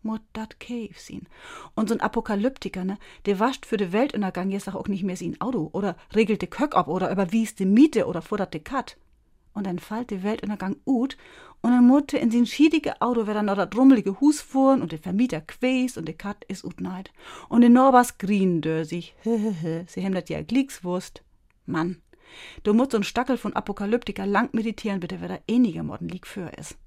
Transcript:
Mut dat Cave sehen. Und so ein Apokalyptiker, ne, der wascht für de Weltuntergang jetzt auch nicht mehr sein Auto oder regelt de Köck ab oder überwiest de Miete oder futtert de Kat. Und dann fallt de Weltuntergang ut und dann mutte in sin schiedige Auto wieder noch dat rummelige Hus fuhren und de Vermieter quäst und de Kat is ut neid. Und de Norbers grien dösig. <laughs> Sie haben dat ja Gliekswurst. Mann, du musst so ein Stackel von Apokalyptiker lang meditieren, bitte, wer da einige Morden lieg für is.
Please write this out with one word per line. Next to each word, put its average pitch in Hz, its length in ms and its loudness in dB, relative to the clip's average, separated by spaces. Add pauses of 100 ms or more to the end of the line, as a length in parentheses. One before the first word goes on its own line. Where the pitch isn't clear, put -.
Mut 220 200 -8 (120)
dat 220 260 -12
Cave 226 360 -12
sehen. - 320 -16 (480)
Und 220 140 -2
so 226 60 2
ein - 60 -4
Apokalyptiker, 202 840 -6
ne, 190 120 -4 (280)
der 202 140 -2
wascht 247 260 -2
für 226 120 -4
de 196 140 -4
Weltuntergang 196 580 -2
jetzt 196 240 -8
auch - 140 -8
nicht 196 160 -4
mehr 185 140 -4
sein 165 240 -8
Auto 151 320 -4
oder 190 220 -2 (200)
regelt 214 260 2
de - 80 -6
Köck 294 260 -2
ab 175 120 2
oder 233 240 -2
überwiest 202 480 -2
de 190 80 0
Miete 233 400 6
oder 170 140 -6
futtert 196 320 -6
de 156 80 -10
Kat. - 360 -8 (560)
Und 202 140 -6
dann 180 120 -6
fallt 240 300 -10
de 185 140 -8
Weltuntergang 202 540 -4 (100)
ut 262 300 0 (440)
und 233 100 2
dann 247 140 8
mutte 285 320 6
in 233 140 0
sin 240 140 4
schiedige 311 560 2
Auto 226 260 0
wieder 208 160 -2
noch 202 140 0
dat 190 180 -2
rummelige 233 460 6
Hus 294 200 4
fuhren 269 400 2
und 160 100 -6
de 156 80 -8
Vermieter 190 420 -2
quäst 254 560 -2
und 165 100 -10
de 190 80 -10
Kat - 320 -12
is 190 160 -10
ut 180 180 -10
neid. 185 300 -10 (380)
Und 233 120 6
de 240 80 10
Norbers 247 480 8
grien 190 440 2
dösig. 160 580 -4
<laughs> 180 680 -4
Sie - 160 -8
haben 190 100 -2
dat 180 160 -6
ja 151 120 -6
Gliekswurst. 185 840 -4 (420)
Mann, 170 360 -4 (640)
du 208 100 2
musst 254 180 4
so 233 60 0
ein 202 60 0
Stackel 247 340 -2
von - 160 -8
Apokalyptiker 202 720 -4
lang 202 280 0
meditieren, 214 460 -4
bitte, 175 220 -10
wer 175 60 -10
da 180 200 -8
einige 202 360 2
Morden 165 260 -10
lieg 185 160 -12
für 180 320 -12
is. - 300 -16